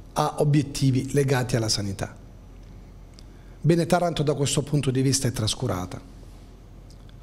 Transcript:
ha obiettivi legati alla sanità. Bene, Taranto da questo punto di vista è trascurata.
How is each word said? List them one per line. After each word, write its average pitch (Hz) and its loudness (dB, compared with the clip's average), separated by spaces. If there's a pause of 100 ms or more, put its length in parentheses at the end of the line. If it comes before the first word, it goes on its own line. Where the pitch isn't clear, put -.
(140)
ha 151 0
obiettivi 139 2
legati 131 2
alla 113 0
sanità. 98 -4 (1400)
Bene, 165 4
Taranto 170 2
da 143 2
questo 139 2
punto 139 0
di 131 2
vista 135 2
è 113 0
trascurata. 107 -4 (1040)